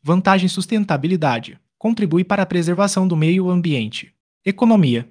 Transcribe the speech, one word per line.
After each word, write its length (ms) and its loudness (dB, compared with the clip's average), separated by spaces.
Vantagem: 460 2
sustentabilidade. 1120 -2
Contribui 460 0
para 180 0
a 40 -2
preservação 600 0
do 80 0
meio 360 0
ambiente. 640 -4
Economia. 680 2